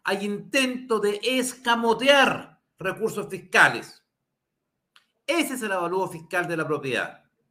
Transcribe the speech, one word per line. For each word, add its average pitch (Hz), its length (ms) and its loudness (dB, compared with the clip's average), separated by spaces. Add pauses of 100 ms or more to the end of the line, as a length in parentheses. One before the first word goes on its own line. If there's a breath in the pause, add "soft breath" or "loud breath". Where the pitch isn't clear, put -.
hay 196 220 -2
intento 254 720 -2
de 208 220 0
escamotear 240 1400 2 (180)
recursos 190 500 -4
fiscales. 147 760 2 (1200)
Ese 294 280 0
es 254 80 -8
el 208 100 -2
avalúo 180 360 -2
fiscal 175 380 -4
de 165 100 -2
la 156 100 -2
propiedad, 131 580 -4 (260)